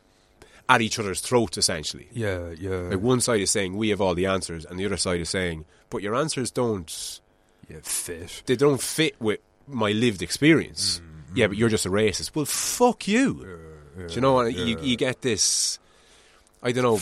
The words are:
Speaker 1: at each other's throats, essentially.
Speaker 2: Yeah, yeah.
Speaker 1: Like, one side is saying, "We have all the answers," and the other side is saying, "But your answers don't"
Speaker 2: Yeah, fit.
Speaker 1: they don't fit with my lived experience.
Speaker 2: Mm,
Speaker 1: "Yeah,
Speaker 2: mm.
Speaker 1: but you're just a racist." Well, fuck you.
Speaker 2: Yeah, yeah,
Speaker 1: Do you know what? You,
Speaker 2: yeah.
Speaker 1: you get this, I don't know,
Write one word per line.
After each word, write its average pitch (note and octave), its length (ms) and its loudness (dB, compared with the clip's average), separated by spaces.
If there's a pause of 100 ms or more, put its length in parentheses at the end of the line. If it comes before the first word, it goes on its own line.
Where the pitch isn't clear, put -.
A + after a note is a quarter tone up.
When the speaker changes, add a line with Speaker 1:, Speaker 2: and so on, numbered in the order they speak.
(680)
Speaker 1:
at B2 120 6
each A2+ 180 0
other's G2 220 -2
throats, A#2 380 2
essentially. - 540 -4
Speaker 2:
Yeah, F#2 380 -4
yeah. F2+ 400 -6
Speaker 1:
Like, G2 100 0
one B2 200 4
side A2+ 200 2
is F#2 100 0
saying, G2 260 0
"We A2 140 0
have G2 100 0
all F#2 140 4
the F2+ 120 0
answers," F2+ 380 -2
and F2+ 140 -12
the F#2+ 80 -4
other G2 100 -2
side F2+ 240 -2
is E2+ 100 -6
saying, F2 340 -4 (260)
"But A2 120 -6
your G2+ 140 -4
answers C#3+ 340 -4
don't" A2 720 -4 (480)
Speaker 2:
Yeah, D#2+ 140 -16
fit. - 640 -8
Speaker 1:
they B2+ 100 2
don't C#3 260 4
fit - 380 0
with G#2+ 200 0 (280)
my A2 240 0
lived A2 300 2
experience. - 800 2
Speaker 2:
Mm, D#2+ 360 -12
Speaker 1:
"Yeah, A#2 100 6
Speaker 2:
mm. - 40 0
Speaker 1:
but G2 80 -4
you're A#2 100 4
just G#2+ 180 2
a F#2 40 -2
racist." G2+ 440 0
Well, D3+ 100 -2
fuck - 640 0
you. G#3 320 2 (560)
Speaker 2:
Yeah, F#2 60 -10
yeah, F2 60 -8
Speaker 1:
Do E2 60 -8
you A#2+ 60 -2
know C3+ 140 4
what? A#2+ 200 4
You, - 100 -4
Speaker 2:
yeah. A2+ 160 0
Speaker 1:
you B2+ 160 0
get B2+ 260 -2
this, - 560 0 (840)
I B2 100 0
don't B2 120 2
know, A#2 180 4